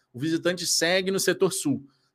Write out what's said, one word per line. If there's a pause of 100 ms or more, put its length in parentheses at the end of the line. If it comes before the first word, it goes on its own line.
(140)
o
visitante
segue
no
setor
sul. (320)